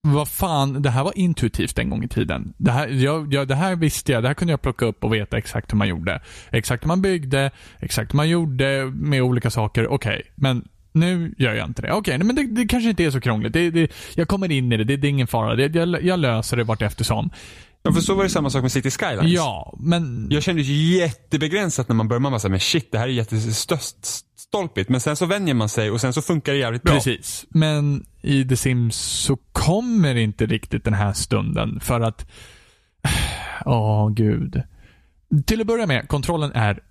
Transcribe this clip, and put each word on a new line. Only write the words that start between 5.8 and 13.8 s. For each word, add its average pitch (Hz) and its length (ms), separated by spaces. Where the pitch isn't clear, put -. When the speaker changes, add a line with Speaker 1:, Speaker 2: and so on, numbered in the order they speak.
Speaker 1:
gjorde. 85 340
Exakt 123 320
hur 151 40
man 180 140
byggde, 143 500
exakt - 340
hur 139 40
man 151 120
gjorde 135 640
med 139 280
olika 123 280
saker. 113 380
Okej, 110 340
men 131 320
nu 170 440
gör 120 160
jag 110 140
inte - 140
det. - 100
Okej, 175 260
nej, 185 100
men 247 80
det, 294 120
det 226 200
kanske 233 220
inte 175 140
är 151 80
så 131 100
krångligt. 113 320
Det, 170 180
det, 165 200